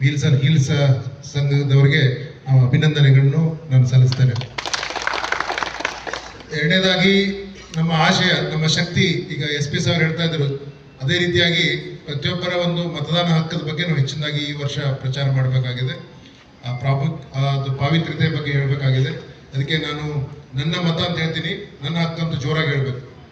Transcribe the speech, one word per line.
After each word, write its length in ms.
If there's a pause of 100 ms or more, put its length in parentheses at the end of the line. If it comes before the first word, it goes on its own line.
Wheels 260
on 140
Heels 220 (640)
ಸಂಘದವರಿಗೆ, 1080 (140)
ಆ, 180
ಅಭಿನಂದನೆಗಳನ್ನು 1040
ನಾನು 160
ಸಲ್ಲಿಸ್ತೇನೆ. 440 (2250)
ಎರಡನೇದಾಗಿ 880 (320)
ನಮ್ಮ 160
ಆಶಯ, 580
ನಮ್ಮ 160
ಶಕ್ತಿ, 340
ಈಗ 420
ಎಸ್ 280
ಪಿ 100
ಸಾಹೇಬ್ರು 260
ಹೇಳ್ತಾ 180
ಇದ್ರು, 200 (580)
ಅದೇ 160
ರೀತಿಯಾಗಿ 580 (280)
ಪ್ರತಿಯೊಬ್ಬರ 500
ಒಂದು 340
ಮತದಾನ 380
ಹಕ್ಕದ 420
ಬಗ್ಗೆ 180
ನಾವು 120
ಹೆಚ್ಚಿನದಾಗಿ 380
ಈ 160
ವರ್ಷ 260
ಪ್ರಚಾರ 520
ಮಾಡಬೇಕಾಗಿದೆ. 840 (520)
ಆ 100
ಪ್ರಾಮುಖ್-, 580
ಆ, 60
ಅದು 320
ಪಾವಿತ್ರ್ಯತೆ 640
ಬಗ್ಗೆ 160
ಹೇಳ್ಬೇಕಾಗಿದೆ. 580 (440)
ಅದಕ್ಕೆ 240
ನಾನು 340 (420)
ನನ್ನ 200 (140)
ಮತ 200
ಅಂತ 100
ಹೇಳ್ತೀನಿ, 680
ನನ್ನ 120
ಹಕ್ಕು 300
ಅಂತ 140
ಜೋರಾಗಿ 280
ಹೇಳ್ಬೇಕು. 420 (220)